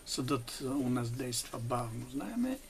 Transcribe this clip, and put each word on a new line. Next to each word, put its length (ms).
съдът, 580
а, 40
у 220
нас 200
действа 500
бавно, 520
знаеме, 480